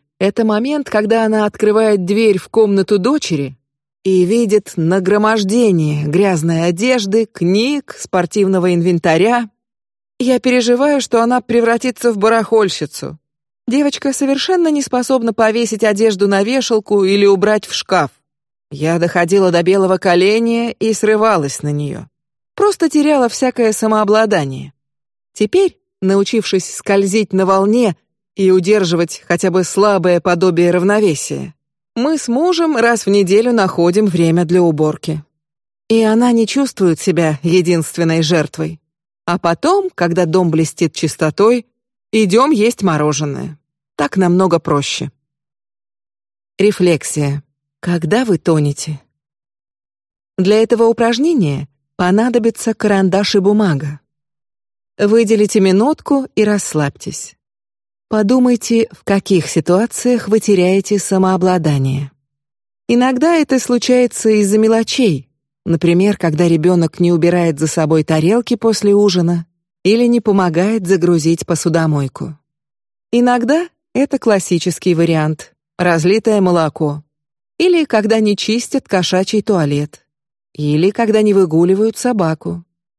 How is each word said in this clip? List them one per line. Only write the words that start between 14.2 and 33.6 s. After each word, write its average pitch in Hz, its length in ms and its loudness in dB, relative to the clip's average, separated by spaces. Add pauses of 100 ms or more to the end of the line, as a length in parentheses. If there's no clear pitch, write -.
не 294 140 0
способна 247 500 -2
повесить 220 520 0
одежду 208 440 2
на 202 140 2
вешалку 214 640 0
или 202 220 2
убрать 202 400 2
в - 80 -10
шкаф. 165 360 -2 (600)
Я 156 280 -2
доходила 175 520 2
до 170 120 2
белого 185 360 2
коленя 226 720 0
и 220 220 -2
срывалась 208 720 0
на 147 100 -4
неё. 147 340 -8 (480)
Просто 392 340 0
теряла 294 400 2
всякое 240 440 0
самообладание. 208 1000 0 (600)
Теперь, 349 460 0 (220)
научившись 196 720 -2
скользить 196 580 0
на 190 140 0
волне 196 500 2 (400)
и 190 140 2
удерживать 180 760 0
хотя 175 240 -2
бы 180 140 0
слабое 180 560 0
подобие 175 500 0
равновесия, 175 840 -2 (420)
мы 294 200 -2
с - 120 -10
мужем 320 480 0
раз 233 300 0
в 190 40 0
неделю 202 420 2
находим 190 540 0